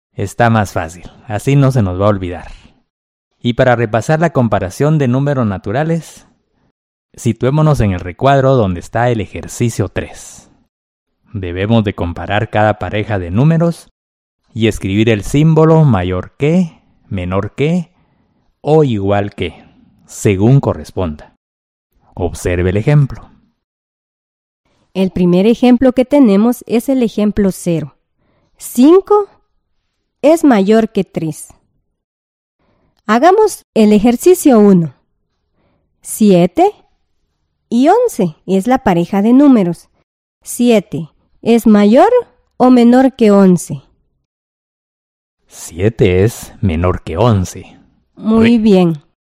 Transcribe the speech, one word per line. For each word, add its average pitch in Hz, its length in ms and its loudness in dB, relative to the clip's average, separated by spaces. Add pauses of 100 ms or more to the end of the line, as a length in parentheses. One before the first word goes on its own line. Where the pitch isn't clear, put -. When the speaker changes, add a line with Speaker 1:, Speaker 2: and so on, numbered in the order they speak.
(120)
Speaker 1:
Está 113 380 -2
más 110 240 -2
fácil, 85 360 -10 (180)
así 110 280 -4
no 139 160 2
se 127 100 -2
nos 92 200 -4
va 101 60 2
a - 20 4
olvidar. 90 420 -6 (880)
Y 120 140 -4
para 123 240 0
repasar 117 420 -2
la 165 120 -2
comparación 117 680 -2
de 139 100 0
números 131 400 -2
naturales, 139 800 -8 (840)
situémonos 135 680 -2
en 104 140 0
el 90 80 -8
recuadro 131 540 0
donde 92 260 -2
está 120 300 -4
el 113 100 -4
ejercicio - 680 -6
tres. - 640 -14 (840)
Debemos 98 520 -2
de 101 100 -4
comparar 90 540 -6
cada 107 300 -2
pareja 101 380 -6
de 87 140 -8
números 160 600 -2 (640)
y 107 140 -2
escribir 104 420 -2
el 104 140 0
símbolo 160 640 2
mayor 92 500 -4
que, 165 460 -2 (260)
menor 95 480 -8
que 165 380 -4 (680)
o 156 240 0
igual 101 520 -4
que, - 280 -12 (420)
según 110 540 0
corresponda. 80 760 -8 (800)
Observe 87 580 -6
el 95 60 -2
ejemplo. 147 520 -2 (1600)
Speaker 2:
El 190 180 -2
primer 180 340 0
ejemplo 247 480 2
que 254 100 0
tenemos 240 640 2
es 233 220 -4
el 262 140 0
ejemplo 208 500 -2
cero. 156 420 -6 (640)
Cinco 381 720 2 (920)
es 277 220 2
mayor 220 480 2
que 196 140 -4
tres. - 480 -10 (1500)
Hagamos 359 580 2 (100)
el 214 200 4
ejercicio 240 640 2
uno. 185 360 2 (1080)
Siete 208 720 2 (960)
y 247 180 0
once 370 480 0 (100)
es 190 220 -2
la 247 120 0
pareja 202 420 -2
de 220 100 2
números. 247 580 2 (520)
¿Siete 208 680 -2 (320)
es 233 240 0
mayor 220 440 4 (480)
o 254 120 2
menor 247 460 4
que 214 160 2
once? 180 500 2 (1700)
Speaker 1:
Siete 92 800 -2
es - 340 -8
menor 90 440 -2
que 80 120 -10
once. 101 640 -2 (360)
Speaker 2:
Muy 226 420 0
Speaker 1:
Re- 220 40 -2
Speaker 2:
bien. 180 420 2 (260)